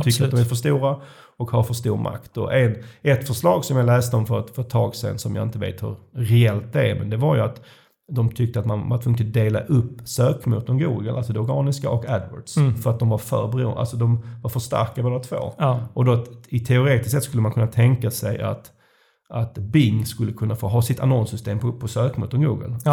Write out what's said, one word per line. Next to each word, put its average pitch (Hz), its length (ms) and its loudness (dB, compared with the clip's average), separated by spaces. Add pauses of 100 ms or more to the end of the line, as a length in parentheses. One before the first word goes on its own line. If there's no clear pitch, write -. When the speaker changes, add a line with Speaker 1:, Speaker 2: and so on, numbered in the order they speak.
Speaker 1:
absolut. 131 240 2
Speaker 2:
att 127 60 2
de 120 60 4
är 120 40 2
för 123 80 -2
stora 139 400 0 (420)
och 120 120 -4
har 117 120 2
för 117 120 0
stor 107 220 -2
makt. - 400 -8
Och 98 180 -2
en, 117 220 4 (260)
ett 139 240 2
förslag 170 380 2
som 135 120 -2
jag 123 100 4
läste 120 300 4
om 110 100 2
för 110 140 0
ett, - 140 -10
för 131 80 -6
ett - 80 -8
tag 113 240 0
sedan, 104 240 -6
som 104 180 -4
jag 107 100 -2
inte 113 120 -6
vet 95 240 -6
hur 104 140 -6 (200)
reellt 113 560 4
det 127 180 2
är, 101 80 0
men 104 120 -4
det 110 60 -2
var 147 200 2
ju 113 60 2
att 113 180 -4 (520)
de 117 200 2
tyckte 117 280 -2
att 101 60 -4
man 107 220 -2
var 120 100 0
tvungen 117 280 0
att 110 80 -6
dela 107 260 2
upp 123 480 0
sökmotorn 123 680 0
Google, 120 340 -2
alltså 120 200 -4
det 110 80 -2
organiska 139 500 -2
och 117 200 0
AdWords, - 460 -6
Speaker 1:
Mm. 135 180 4
Speaker 2:
för 117 160 -2
att 113 80 -2
de 117 100 2
var 107 100 2
för 110 300 -2
beroende, 120 320 -2
alltså 120 160 -4
de 117 260 2 (200)
var 113 80 -4
för 127 100 -4
starka 120 420 -2
båda 123 160 0
två. - 400 -6
Speaker 1:
Ja. 127 220 2 (140)
Speaker 2:
Och 123 100 2
då 123 80 6
att, 120 160 0 (200)
i 113 120 -2
teoretiskt 123 500 2
sett 139 120 2
skulle - 200 -2
man 107 100 2
kunna 110 140 2
tänka 117 440 4
sig 101 320 -4
att, 104 280 -6 (580)
att 117 300 -4
Bing 110 480 2
skulle 107 260 -4
kunna 107 240 -2
få 104 120 -4
ha 117 140 4
sitt 123 180 0
annonssystem 110 580 0
på, 120 140 -2
på 117 160 -8
sökmotorn 123 560 0
Google 120 280 -2
Speaker 1:
Ja, 117 80 -6
Speaker 2:
för 147 120 2